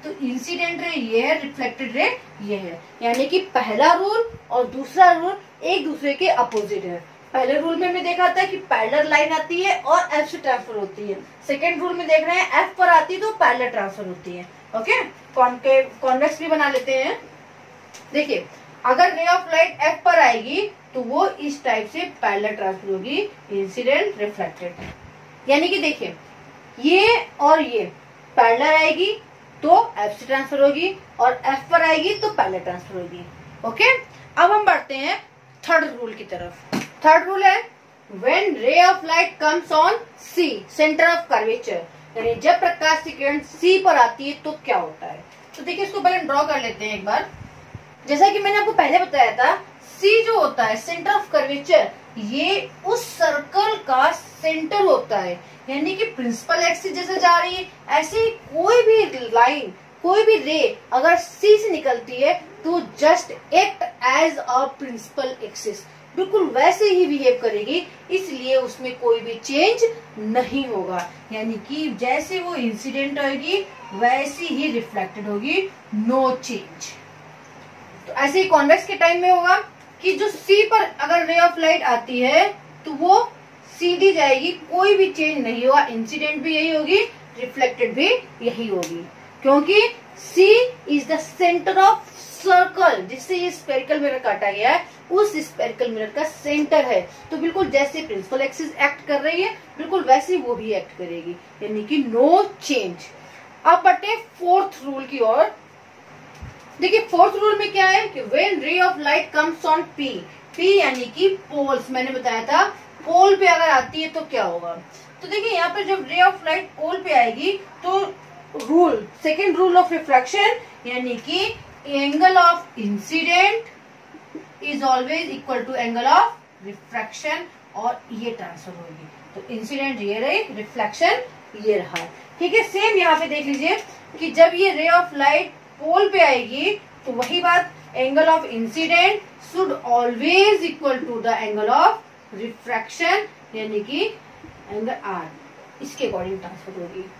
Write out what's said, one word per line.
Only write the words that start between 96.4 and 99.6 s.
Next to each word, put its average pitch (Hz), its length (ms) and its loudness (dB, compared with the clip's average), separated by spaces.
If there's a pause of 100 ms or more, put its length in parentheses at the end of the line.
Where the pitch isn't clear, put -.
है, 226 160 0 (300)
तो 320 60 -8
बिल्कुल 330 340 -2
जैसे 285 320 0
प्रिंसिपल 220 400 -6
एक्सिस 277 340 -8
एक्ट 285 300 -2
कर 285 140 0
रही 330 220 -2
है 427 80 -2 (280)